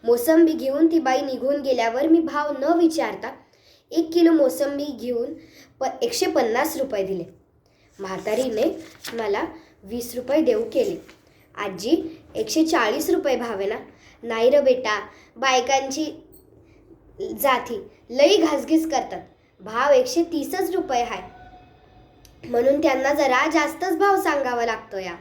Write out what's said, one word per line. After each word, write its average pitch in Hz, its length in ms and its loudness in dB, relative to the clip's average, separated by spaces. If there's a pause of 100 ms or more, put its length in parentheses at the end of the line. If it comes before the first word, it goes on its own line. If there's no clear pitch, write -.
मोसंबी 311 500 4
घेऊन 277 380 2
ती 330 80 4
बाई 269 220 2
निघून 277 400 -2
गेल्यावर 247 460 0
मी 330 120 6
भाव 294 400 -2
न 269 40 -4
विचारता 285 720 0 (560)
एक 330 220 -2
किलो 339 180 6
मोसंबी 285 540 0
घेऊन 247 480 -6 (460)
प-, 262 220 -6
एकशे 240 240 -2
पन्नास 262 520 0
रुपये 220 260 -4
दिले. 185 400 -8 (560)
म्हातारीने 214 800 -2 (340)
मला 220 300 -4 (400)
वीस 240 320 -10
रुपये 262 260 0
देऊ 226 220 2 (100)
केले. 190 220 0 (600)
"आजी, 202 640 -4 (140)
एकशे 320 300 0
चाळीस 269 440 0
रुपये 294 260 0
भाव 233 220 -6
आहे 196 100 -4
ना?" 220 80 -4 (480)
"नाही 226 260 2
र 285 120 6
बेटा, 247 480 0 (260)
बायकांची 269 720 0 (1300)
जाती 240 480 -2 (220)
लई 294 280 6
घासघीस 320 540 0
करतात. 226 300 -4 (380)
भाव 233 340 0
एकशे 262 300 2
तीसच 330 480 -4
रुपये 277 300 -2
आहे, 233 200 -6 (1300)
म्हणून 262 340 2
त्यांना 277 320 2
जरा 277 360 2
जास्तच 320 480 -2
भाव 392 240 4
सांगावा 254 440 -2
लागतो 220 320 -4
या." 180 240 -8